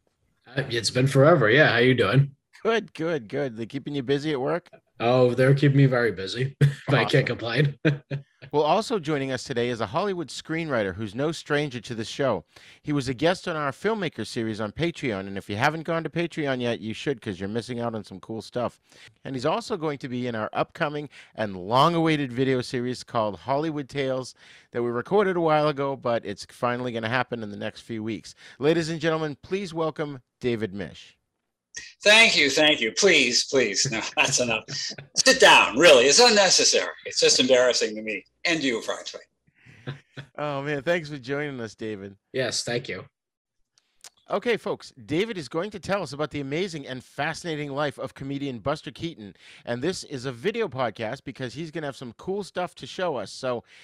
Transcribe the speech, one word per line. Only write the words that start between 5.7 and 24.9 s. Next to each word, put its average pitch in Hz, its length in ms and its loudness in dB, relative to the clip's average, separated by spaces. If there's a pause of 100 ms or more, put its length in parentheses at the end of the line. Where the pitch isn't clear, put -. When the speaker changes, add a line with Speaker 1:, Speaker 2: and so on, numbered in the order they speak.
Speaker 1:
me 139 80 8
very 120 260 4
busy. 98 480 -6
<laughs> - 40 0
I 139 420 2
can't - 0 -
Speaker 2:
Awesome. 131 220 4
Speaker 1:
complain. 123 580 -2
<laughs> 143 400 -2 (280)
Speaker 2:
Well, 147 100 2
also 196 380 0
joining 135 320 -4
us 123 100 -4
today 120 280 -2
is 113 100 -4
a 113 60 -2
Hollywood 175 420 -4
screenwriter 135 680 -4
who's 101 220 -10
no 147 160 -2
stranger 147 480 -4
to 120 160 -12
this 110 120 -8
show. 120 360 -2 (360)
He 147 120 -6
was 135 160 -2
a 135 60 -4
guest 165 340 0
on 165 80 -4
our 143 160 -4
filmmaker 196 520 -4
series 110 360 -6
on 104 100 -4
Patreon, 123 560 -4
and 98 100 -8
if 95 140 -8
you 101 60 -4
haven't 151 260 0
gone 165 220 -4
to 156 60 -6
Patreon 156 500 -4
yet, 117 200 -2
you 110 140 -6
should, 139 260 -4
'cause 95 200 -8
you're 98 80 -6
missing 117 320 -6
out 117 160 -4
on 101 80 -10
some 92 160 -16
cool 113 200 -10
stuff. - 380 -6 (460)
And 139 100 -8
he's 120 100 -6
also 208 320 -2
going 151 220 -6
to 143 100 -10
be 123 200 -6
in 117 80 -4
our 107 160 -4
upcoming 147 560 -4 (260)
and 101 220 -4
long-awaited 143 760 2
video 131 280 2
series 123 420 -6
called 107 380 -2
Hollywood 147 480 -4
Tales 131 460 -4 (360)
that 120 120 -2
we 120 80 0